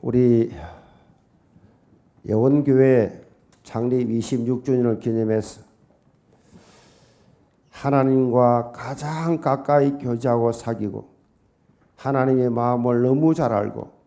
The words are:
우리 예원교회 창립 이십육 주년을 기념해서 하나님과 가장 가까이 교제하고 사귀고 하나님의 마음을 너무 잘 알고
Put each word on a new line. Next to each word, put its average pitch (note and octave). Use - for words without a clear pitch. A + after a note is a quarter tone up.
우리 A#2+
예원교회 C3
창립 B2
이십육 B2
주년을 A#2+
기념해서 A2
하나님과 B2+
가장 D#3
가까이 C#3
교제하고 A#2+
사귀고 G#2+
하나님의 C3
마음을 A#2+
너무 D3
잘 C3+
알고 G#2